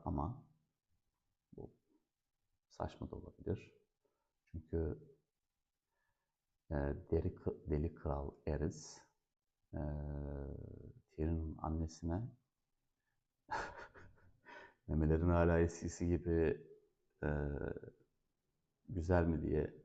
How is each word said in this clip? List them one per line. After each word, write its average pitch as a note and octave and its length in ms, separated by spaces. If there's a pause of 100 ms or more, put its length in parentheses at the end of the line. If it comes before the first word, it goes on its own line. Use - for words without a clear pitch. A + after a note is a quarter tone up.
ama C#2+ 400 (1120)
bu - 140 (1000)
saçma - 420
da - 60
olabilir. - 560 (800)
Çünkü, E2 460 (1700)
e, - 40 (360)
deri E2 240
kı-, - 360
deli D#2 240
kral C#2+ 360 (160)
Eris, D2+ 540 (720)
e, D#2+ 60 (1300)
Tyrion'un D#2+ 460
annesine E2 640 (1300)
<laughs> - 1400
"Memelerin D#2 400
hala E2+ 320
eskisi E2+ 460
gibi, E2 600 (580)
e, D2+ 40 (1600)
güzel F2 360
mi?" D#2+ 180
diye C#2+ 320 (100)